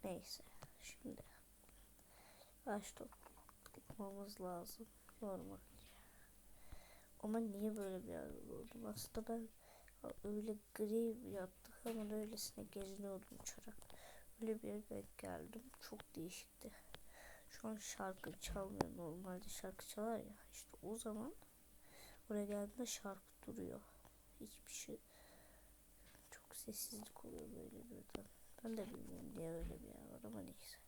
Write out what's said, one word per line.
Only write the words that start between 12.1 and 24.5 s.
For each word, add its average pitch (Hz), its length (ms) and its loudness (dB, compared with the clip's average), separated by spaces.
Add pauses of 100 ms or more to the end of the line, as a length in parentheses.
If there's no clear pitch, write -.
öylesine 214 500 2
geziniyordum 196 640 0 (120)
uçarak. - 360 -2 (680)
Öyle 220 200 6
bir 220 60 2
yere 208 200 0
denk 202 300 -2
geldim. - 440 0 (180)
Çok - 340 -6
değişikti. - 560 -2 (800)
Şu - 200 -2
an 220 80 4
şarkı 190 640 0
çalmıyor. 196 560 4
Normalde 180 520 0
şarkı - 400 0
çalar 214 300 6
ya. 208 180 -2 (160)
İşte - 300 -10
o 208 140 2
zaman 226 380 0 (960)
oraya 208 140 8
geldiğinde 208 420 4
şarkı - 600 -2
duruyor. 214 340 2 (600)
Hiçbir - 320 -8